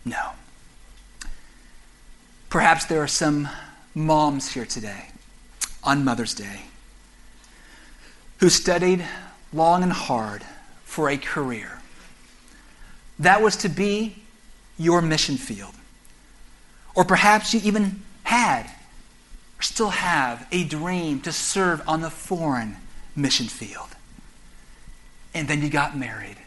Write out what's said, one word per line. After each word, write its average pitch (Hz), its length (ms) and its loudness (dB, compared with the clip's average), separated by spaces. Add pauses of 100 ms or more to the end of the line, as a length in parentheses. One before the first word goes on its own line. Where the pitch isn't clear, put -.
No. - 260 -6 (2250)
Perhaps 165 380 4
there 156 160 2
are 139 60 0
some 147 400 0 (460)
moms 151 580 2
here 120 120 -6
today 104 460 -10 (760)
on 139 200 2
Mother's 117 300 0
Day 101 280 -12 (1800)
who 180 100 6
studied 180 560 2 (480)
long 165 300 4
and 180 100 2
hard 107 500 -2 (420)
for 151 260 -2
a 139 80 0
career. 127 600 -6 (1400)
That 185 240 6
was 214 160 4
to 202 100 0
be 202 480 0 (640)
your 170 240 6
mission 156 340 2
field. 101 380 -8 (1200)
Or 180 100 6
perhaps 208 500 6
you 226 80 2
even 202 400 0 (220)
had 180 400 2 (960)
or - 40 -6
still 214 280 0
have 147 600 0
a 180 140 2
dream 156 560 -2
to 165 120 -6
serve 180 540 0
on 160 140 2
the 165 100 -4
foreign 131 680 -2 (380)
mission 135 320 0
field. - 420 -12 (1500)
And 156 140 -4
then 147 120 0
you 147 80 0
got 147 280 0
married. 107 400 -10 (100)